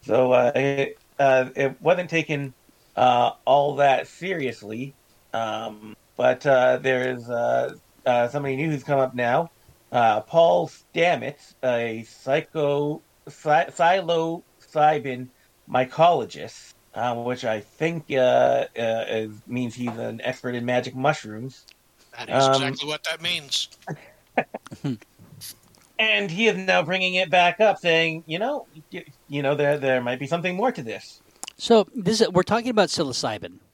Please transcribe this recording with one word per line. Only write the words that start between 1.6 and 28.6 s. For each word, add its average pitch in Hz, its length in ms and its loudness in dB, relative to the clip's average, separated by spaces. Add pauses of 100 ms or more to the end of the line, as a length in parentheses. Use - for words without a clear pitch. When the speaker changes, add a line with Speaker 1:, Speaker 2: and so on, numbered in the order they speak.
Speaker 1:
wasn't 175 280 0
taken, 151 440 -4 (420)
uh, 123 360 4 (120)
all 143 340 4
that 139 300 4
seriously, 135 880 -8 (400)
um, 107 640 -6 (200)
but, 127 300 2
uh, 127 320 4
there 127 320 0
is, 120 200 -8
uh, 120 460 0 (300)
uh, 120 240 2
somebody 139 260 -4
new 156 140 -2
who's 143 140 -4
come 143 160 0
up 127 140 0
now, 123 360 0 (420)
uh, 113 300 2
Paul 170 480 2
Stamets, 147 920 -4
a 117 400 -2
psycho-, 147 1000 -2 (260)
psi-, 151 440 0
psilocybin 165 1600 0 (420)
mycologist, 127 1040 0 (220)
uh, 120 200 -2
which 120 280 -6
I 110 160 -2
think, 160 500 -6
uh, 127 560 4 (120)
uh, 113 320 -2
is, 110 220 -4 (160)
means 123 280 -6
he's 120 220 -8
an 117 260 -8
expert 123 320 -6
in 120 100 -6
magic 123 300 -2
mushrooms. 131 680 -4 (520)
Speaker 2:
That 120 120 -14
is 135 160 4
Speaker 1:
Um, 135 80 4
Speaker 2:
exactly 139 340 -2
what 151 160 -8
that 160 180 -6
means. 165 460 -6 (1160)
Speaker 1:
<laughs> 127 140 -6 (1000)
And 208 320 0
he 220 160 0
is 180 80 2
now 185 260 0
bringing 180 340 -2
it 185 140 0
back 175 300 4
up, 208 180 4
saying, 165 480 0
you 160 140 -6
know, 262 280 -4 (260)